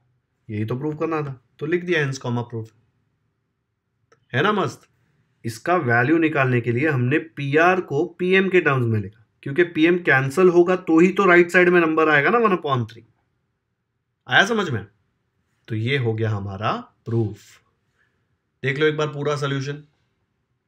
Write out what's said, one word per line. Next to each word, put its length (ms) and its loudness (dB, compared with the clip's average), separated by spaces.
यही 160 -6
तो 100 -6
प्रूव 200 -6
करना 260 -4
था, 200 -10
तो 60 -10
लिख 180 -4
दिया 220 -2
hence 160 -6
comma 240 -4
proof, 220 -10
है 100 0
ना 80 2
मस्त। 360 -4
इसका 320 -4
वैल्यू 400 2
निकालने 440 0
के 100 -4
लिए 180 0
हमने 280 0
पी 220 -4
आर 240 4
को 220 -4
पी 140 -2
एम 160 2
के 120 2
टर्म्स 240 0
में 140 0
लिखा, 260 -12
क्योंकि 220 0
पी 200 0
एम 140 4
कैंसिल 500 2
होगा 260 4
तो 240 2
ही 120 6
तो 140 0
राइट 260 6
साइड 180 4
में 120 4
नंबर 280 2
आएगा 200 2
ना 100 2
one 180 2
upon 280 -4
three। 180 -18
आया 180 2
समझ 240 -2
में? 160 -6
तो 80 -8
ये 220 -2
हो 160 -2
गया 160 -2
हमारा 420 -4
प्रूफ। 320 -4
देख 160 -4
लो 60 2
एक 120 0
बार 100 -2
पूरा 280 -4
सॉल्यूशन, 480 -6